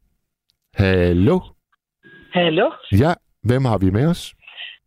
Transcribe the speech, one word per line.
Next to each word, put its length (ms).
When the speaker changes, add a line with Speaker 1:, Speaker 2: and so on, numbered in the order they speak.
Speaker 1:
Hallo? 640
Speaker 2:
Hallo? 380
Speaker 1:
Ja, 220
hvem 220
har 120
vi 120
med 180
os? 260